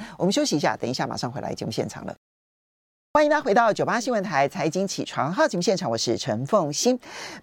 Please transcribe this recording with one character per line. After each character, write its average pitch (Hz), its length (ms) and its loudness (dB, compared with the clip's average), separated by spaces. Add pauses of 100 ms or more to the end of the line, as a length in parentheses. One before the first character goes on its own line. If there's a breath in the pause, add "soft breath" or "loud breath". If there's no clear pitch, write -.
(180 loud breath)
我 - 60 -2
们 190 80 4
休 294 120 2
息 208 120 0
一 - 20 4
下， 143 180 0
等 117 140 -4
一 - 20 -2
下 143 140 -2
马 117 100 -6
上 127 140 -6
回 120 100 -8
来 - 140 -6
节 - 100 -8
目 - 60 -6
现 - 180 -4
场 - 160 -12
了。 - 100 -10 (1000)
欢 302 80 6
迎 294 60 4
大 302 60 4
家 302 80 0
回 214 100 2
到 233 180 6
九 151 120 0
八 196 160 0
新 247 120 -2
闻 214 120 0
台 143 240 2
财 160 200 -2
经 185 160 0
起 - 200 -4
床 131 280 -2
号 302 140 2
节 202 100 0
目 175 60 0
现 190 140 4
场， 160 120 -4
我 117 80 0
是 113 200 0
陈 117 300 -2
凤 160 260 2
馨。 247 260 2 (440 loud breath)